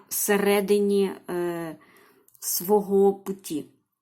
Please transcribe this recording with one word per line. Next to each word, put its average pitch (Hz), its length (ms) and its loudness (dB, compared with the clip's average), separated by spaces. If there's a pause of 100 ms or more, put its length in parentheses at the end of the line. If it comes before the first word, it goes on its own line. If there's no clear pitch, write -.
середині, 202 1040 2 (180)
е, 170 460 -6 (640)
свого 196 720 2
путі. 165 500 -8 (380)